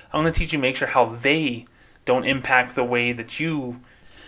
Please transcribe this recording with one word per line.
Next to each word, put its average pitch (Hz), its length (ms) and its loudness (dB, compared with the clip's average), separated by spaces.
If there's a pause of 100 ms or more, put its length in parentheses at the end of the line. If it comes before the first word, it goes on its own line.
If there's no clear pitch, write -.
(120)
I'm 156 100 0
gonna 160 100 2
teach 160 220 -2
you, 151 60 0
make 131 160 2
sure 135 120 -2
how 127 180 4
they 123 600 -2 (400)
don't 127 180 2
impact 131 520 2
the 131 80 2
way 120 280 0
that 117 280 -8
you 143 420 -4 (460)